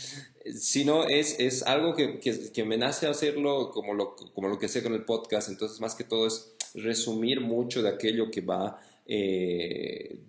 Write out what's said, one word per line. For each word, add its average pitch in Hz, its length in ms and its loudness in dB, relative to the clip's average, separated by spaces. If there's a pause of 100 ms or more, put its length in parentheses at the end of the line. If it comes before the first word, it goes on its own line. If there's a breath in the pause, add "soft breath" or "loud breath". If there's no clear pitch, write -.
<laughs> - 500 -12
sino 143 520 2
es, 147 320 2
es 127 240 2
algo 156 320 2
que, 143 240 0
que, 110 320 -2
que 117 120 -2
me 110 140 2
nace 139 300 0
hacerlo 143 640 2
como 101 220 -4
lo, 101 220 -2
como 95 340 -4
lo 101 100 0
que 107 80 0
sé 117 160 -2
con 117 100 0
el 110 100 -2
podcast. 107 460 0
Entonces, 104 300 -6
más 110 160 -4
que - 80 -8
todo 113 240 2
es - 260 -4 (200)
resumir 113 680 0
mucho 120 400 0
de 107 80 4
aquello 110 400 2
que - 120 -4
va, 92 380 -2 (260 loud breath)
eh, 92 1200 -2